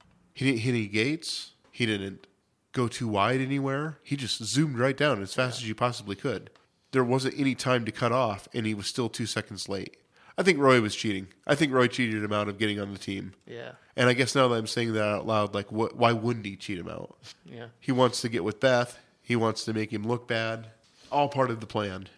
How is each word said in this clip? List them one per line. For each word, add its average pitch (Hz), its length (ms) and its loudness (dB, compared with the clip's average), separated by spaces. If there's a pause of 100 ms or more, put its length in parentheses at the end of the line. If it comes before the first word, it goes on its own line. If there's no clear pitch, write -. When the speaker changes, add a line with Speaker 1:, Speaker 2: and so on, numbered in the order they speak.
(320)
Speaker 1:
He - 120 -4
didn't 131 160 2
hit 127 100 0
any 117 160 0
gates. 113 680 -2 (200)
He 120 140 -2
didn't 98 400 -4 (460)
go 127 160 0
too 117 200 -6
wide 107 320 2
anywhere. 139 600 -4
He 143 140 -6
just 123 280 -4
zoomed 127 340 0
right 135 180 2
down 139 260 2
as 95 120 -8
fast 123 260 -2
Speaker 2:
Yeah. 120 40 -8
Speaker 1:
as 110 40 -6
you 107 60 -4
possibly 113 420 -2
could. - 340 -6 (420)
There 131 120 4
wasn't 127 340 0
any 135 160 2
time 127 300 0
to 110 80 -4
cut 117 200 0
off, 113 420 0
and 113 100 -2
he 110 100 0
was 101 120 -6
still 120 220 -2
two 113 180 -6
seconds 104 420 -6
late. 98 280 -8 (400)
I 190 60 2
think 180 160 4
Roy 131 220 8
was 107 160 0
cheating. 98 320 -2 (180)
I 147 80 4
think 143 180 2
Roy 127 140 6
cheated 113 360 -2
him 104 100 -2
out 104 160 0
of 98 100 -6
getting 104 220 0
on 101 120 -6
the 95 60 -10
team. 98 360 -8 (120)
Speaker 2:
Yeah. 123 260 -14 (240)
Speaker 1:
And 123 120 6
I 123 60 6
guess 123 200 2
now 131 140 6
that 120 80 2
I'm 110 100 -2
saying 117 280 -2
that 107 120 2
out 104 200 -2
loud, 104 280 2
like, 101 140 -4
wh-, 107 280 -2
why 117 160 6
wouldn't 117 320 -2
he 98 120 -10
cheat 95 220 -8
him 87 100 -10
out? - 280 -12 (280)
Speaker 2:
Yeah. 120 220 -16 (120)
Speaker 1:
He - 140 -2
wants 123 300 4
to 123 60 -2
get 110 140 -2
with 104 160 -2
Beth. 123 400 2 (240)
He 120 140 0
wants 110 280 0
to 113 80 -4
make 107 200 -4
him 104 140 -4
look 117 200 -2
bad. 113 400 -4 (460)
All 143 160 2
part 131 220 0
of 113 100 -6
the 110 60 -12
plan. 98 520 -6